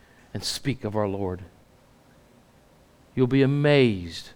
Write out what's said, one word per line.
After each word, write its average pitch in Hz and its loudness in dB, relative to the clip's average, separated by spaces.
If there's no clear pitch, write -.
and 101 -8
speak - -6
of 104 -4
our 104 0
Lord. 95 -4
You'll 131 2
be 135 4
amazed. 131 2